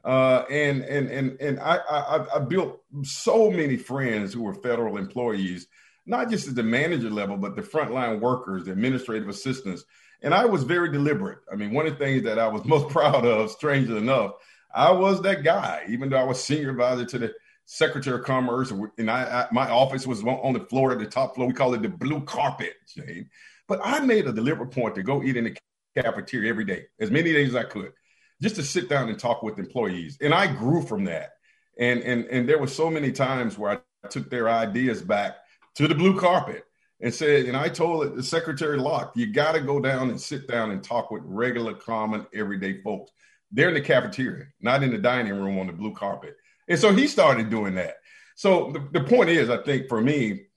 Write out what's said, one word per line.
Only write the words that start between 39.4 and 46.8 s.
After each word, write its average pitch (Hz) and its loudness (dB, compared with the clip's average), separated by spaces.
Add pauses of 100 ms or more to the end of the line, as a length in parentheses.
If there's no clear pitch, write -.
go 139 0
down 131 0
and 110 -6
sit 131 -10
down 113 -2
and 98 -6
talk - -4
with 95 -8
regular, 113 -2
common, 107 -4
everyday 98 -4
folks. 101 -8 (400)
They're 147 6
in 160 0
the 143 2
cafeteria, 127 0 (120)
not 131 2
in 131 2
the 110 -2
dining 117 2
room 98 -2
on 95 -4
the 87 -8
blue 101 -8
carpet." 87 -8 (320)
And 175 2
so 208 8